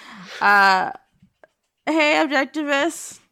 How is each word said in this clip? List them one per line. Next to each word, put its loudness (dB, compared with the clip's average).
uh, 4
hey, 0
objectivist. -4